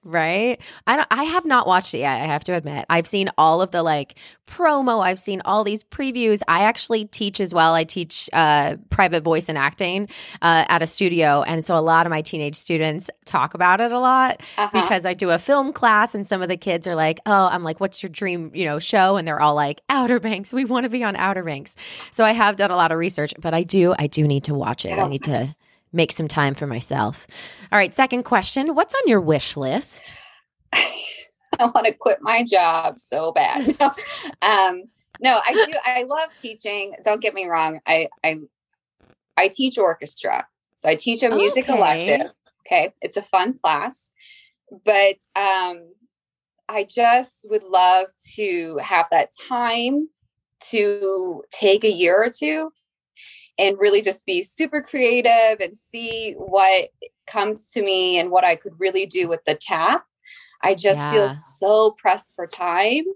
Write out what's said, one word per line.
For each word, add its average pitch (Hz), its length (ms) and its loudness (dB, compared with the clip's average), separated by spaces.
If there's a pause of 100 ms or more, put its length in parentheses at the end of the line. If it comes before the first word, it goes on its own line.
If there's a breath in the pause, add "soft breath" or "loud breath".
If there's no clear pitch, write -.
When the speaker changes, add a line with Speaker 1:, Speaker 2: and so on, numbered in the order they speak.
Speaker 1:
Right? 180 560 -2 (260 loud breath)
I 240 80 4
don't, 302 160 0
I 262 140 0
have 349 180 -2
not 269 240 2
watched 185 260 2
it 151 40 -6
yet, 131 240 -2
I 147 40 -4
have 151 200 -4
to 180 80 -4
admit. 147 360 -6
I've 170 160 2
seen 196 320 -2
all 160 240 6
of 185 100 -2
the, 170 120 0
like, 151 340 -2 (300 loud breath)
promo. 269 560 0
I've 185 160 0
seen 190 240 -6
all 208 220 0
these 214 180 -6
previews. 240 640 -2
I 170 160 2
actually 220 400 0
teach 202 380 -6
as 180 120 -4
well. 165 200 4
I 165 100 2
teach, - 480 -8
uh, 151 460 2 (120)
private 170 360 2
voice 160 240 0
and 156 80 -4
acting, 180 500 -2 (340 loud breath)
uh, 165 280 4
at 165 120 4
a 160 60 -2
studio. 160 560 2
And 160 220 -4
so 170 120 0
a 156 40 2
lot 165 240 4
of 170 60 -2
my 156 100 -2
teenage 151 340 -8
students 156 540 -4 (160)
talk 139 280 -2
about 180 280 2
it 233 100 0
a 247 80 -2
lot 254 400 2 (180 loud breath)
Speaker 2:
Uh-huh. 208 140 -2
Speaker 1:
because 185 340 0
I 180 80 -2
do 175 180 0
a 165 60 4
film 277 360 0
class 226 420 2
and 202 100 -6
some 190 160 -4
of 180 60 -4
the 185 100 -4
kids 175 300 -4
are 175 80 -4
like, 156 300 0
"Oh," 196 260 4
I'm 175 140 -4
like, 160 160 -6
"What's 196 200 -6
your 190 80 -12
dream, 175 440 -8
you 175 100 -4
know, 147 160 -2
show?" 196 380 2
And 165 100 -4
they're 151 140 -2
all 151 140 4
like, 147 340 -2
"Outer 247 320 2
Banks. 202 320 -6
We 262 100 -2
wanna 254 240 -2
be 240 160 -4
on 202 140 -4
Outer 190 260 -2
Banks." 147 320 -8 (360 loud breath)
So 226 120 2
I 214 80 6
have 214 240 2
done 196 160 0
a 180 60 0
lot 165 160 4
of 165 40 -2
research, 165 400 -4
but 160 160 -4
I 170 100 0
do, 180 360 4
I 147 80 -2
do 151 180 2
need 139 200 0
to 151 80 -4
watch 127 320 -4
it. - 120 -6
I - 40 0
Speaker 2:
Oh. - 60 2
Speaker 1:
need 139 180 -6
to 135 300 -2 (360)
make 165 200 0
some 160 160 -4
time 143 260 0
for 143 140 -8
myself. 123 580 -6 (460 loud breath)
All 208 80 2
right, 190 160 0
second 254 260 0
question. 269 540 0
What's 339 180 0
on 539 140 0
your 220 120 4
wish 156 380 0
list? 143 580 -6 (280 loud breath)
Speaker 2:
<laughs> - 280 -20
I - 1000 -4
wanna 226 200 2
quit 202 280 0
my 226 220 0
job 165 560 2
so 160 320 -4
bad. - 480 0
<laughs> 277 160 2 (480 loud breath)
Um, 190 400 4 (360)
no, 240 240 4
I - 80 0
do. 392 220 2 (100)
I 247 240 -2
love 311 220 -4 (100)
teaching. 208 640 -10
Don't 214 160 0
get 214 140 -2
me 190 140 -8
wrong. 160 400 -2
I, 165 200 2 (160)
I, 156 140 0 (1000)
I 190 120 2
teach 254 320 -2
orchestra. - 680 -2 (300)
So - 100 -4
I 160 80 2
teach 233 280 -4
a 240 80 2
music 208 360 0
Speaker 1:
Okay. 262 100 0
Speaker 2:
elective. 170 540 0 (360)
Okay. 165 340 2
It's - 160 -8
a 202 60 -6
fun 196 340 -2
class. - 540 -4 (760 soft breath)
But, 196 300 4 (200)
um, 180 560 -2 (800)
I 214 140 -4
just 233 680 0
would 208 140 -2
love 185 440 4 (280)
to 170 420 -4
have 165 320 0
that - 220 2 (180)
time 240 580 -2 (600)
to 196 840 -2
take 208 320 2
a 220 80 4
year 175 320 2
or 240 60 0
two 311 420 -6 (840 loud breath)
and 196 200 2
really 202 240 4
just 196 240 -4
be 180 160 -2
super 302 400 -4
creative 233 760 2
and 185 160 -8
see 226 600 -10
what 190 520 4 (380)
comes 214 440 -4
to 226 120 -4
me 185 340 0
and 175 140 0
what 180 140 4
I 170 100 4
could 165 240 -16
really 190 260 -2
do 180 220 -4
with 165 180 -4
the 156 100 0
tap. 185 500 -2 (580 loud breath)
I 170 120 4
just 170 340 2
feel 147 160 4
Speaker 1:
Yeah. 135 80 -4
Speaker 2:
so 214 580 2
pressed 214 440 -2
for 175 120 -10
time. 190 560 -2 (120)